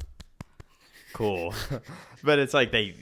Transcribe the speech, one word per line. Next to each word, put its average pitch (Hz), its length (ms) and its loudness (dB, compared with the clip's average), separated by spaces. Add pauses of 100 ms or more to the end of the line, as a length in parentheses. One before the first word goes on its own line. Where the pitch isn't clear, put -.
(1120)
Cool. 95 460 -2
<laughs> - 40 -6 (600)
But 147 160 6
it's 135 140 2
like 127 180 4
they, 104 300 0